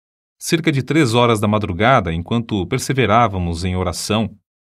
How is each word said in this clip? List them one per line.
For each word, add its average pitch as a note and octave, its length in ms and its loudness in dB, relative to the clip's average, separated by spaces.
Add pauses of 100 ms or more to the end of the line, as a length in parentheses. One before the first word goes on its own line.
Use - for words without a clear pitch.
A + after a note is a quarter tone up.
(400)
"Cerca D#3+ 320 -2
de C3+ 100 0
três C#3+ 320 0
horas A#2+ 280 4
da G#2+ 60 2
madrugada, G#2 680 2
enquanto G#2+ 540 -2
perseverávamos G#2 960 0
em F#2 100 -2
oração", F#2 580 -2 (380)